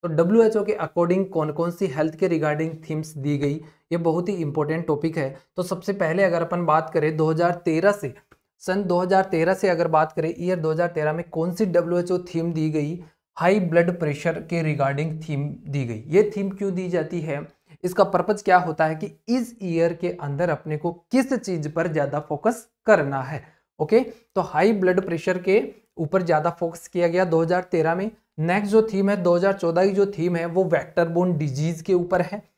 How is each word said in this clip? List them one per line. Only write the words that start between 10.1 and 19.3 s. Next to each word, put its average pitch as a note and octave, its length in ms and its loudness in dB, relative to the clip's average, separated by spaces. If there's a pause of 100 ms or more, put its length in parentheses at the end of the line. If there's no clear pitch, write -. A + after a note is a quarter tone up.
करें, D#3+ 260 -4
ईयर F3+ 200 -2
दो D#3+ 120 -2
हज़ार E3+ 180 0
तेरह D#3 240 -2
में E3 180 -6
कौन E3+ 240 -4
सी A3 120 0
डब्ल्यूएचओ F3 520 0
थीम E3+ 340 -4
दी D#3 180 0
गई, D#3 340 -4 (320)
हाई F#3+ 240 2
ब्लड E3+ 380 2
प्रेशर D#3 340 -2
के E3 440 -2
regarding D3+ 520 -2
थीम C#3+ 280 -4 (120)
दी C#3 160 -4
गई। A2+ 220 -8
ये G#3 300 2
थीम G3 140 -4
क्यों F#3+ 240 -4
दी F3+ 140 -4
जाती E3+ 320 -4
है, D3+ 280 -8 (360)
इसका F3+ 200 4
पर्पस F#3+ 380 -2
क्या F#3 140 4
होता E3+ 300 2
है D#3+ 80 0
कि D#3+ 340 -12
इस A#3 340 -2